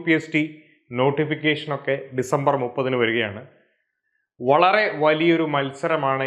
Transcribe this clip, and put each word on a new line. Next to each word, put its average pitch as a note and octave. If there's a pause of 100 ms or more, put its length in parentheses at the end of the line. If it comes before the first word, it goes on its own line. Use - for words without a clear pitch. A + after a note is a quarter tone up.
പി E3
എസ് D#3
ടി D3+ (580)
നോട്ടിഫിക്കേഷനൊക്കെ C#3+ (220)
ഡിസംബർ C#3 (100)
മുപ്പതിന് B2+
വരികയാണ്. A2+ (1080)
വളരെ F3+ (200)
വലിയൊരു D#3+ (100)
മത്സരമാണ് C#3